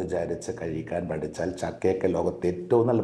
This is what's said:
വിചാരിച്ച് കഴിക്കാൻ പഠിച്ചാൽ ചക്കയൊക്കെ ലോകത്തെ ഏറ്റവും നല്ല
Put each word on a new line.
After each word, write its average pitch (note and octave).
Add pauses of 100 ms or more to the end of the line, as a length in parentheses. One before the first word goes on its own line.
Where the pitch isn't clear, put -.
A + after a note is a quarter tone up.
വിചാരിച്ച് E2+ (100)
കഴിക്കാൻ E2
പഠിച്ചാൽ D#2+ (120)
ചക്കയൊക്കെ F#2
ലോകത്തെ F2
ഏറ്റവും A#2
നല്ല A2+